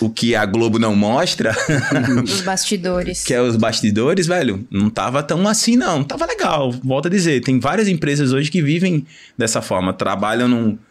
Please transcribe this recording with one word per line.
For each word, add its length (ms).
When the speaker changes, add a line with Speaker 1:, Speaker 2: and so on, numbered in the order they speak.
Speaker 1:
o 80
que 280
a 100
Globo 320
não 160
mostra 560
<laughs> 320
Speaker 2:
Os 200
bastidores. 840
Speaker 1:
que 100
é 80
os 140
bastidores, 720
velho, 420
não 180
tava 320
tão 280
assim, 280
não. 280
Tava 220
legal, 440
volto 360
a 40
dizer, 320
tem 160
várias 300
empresas 440
hoje 200
que 100
vivem 420
dessa 240
forma, 320
trabalham 540
num, 320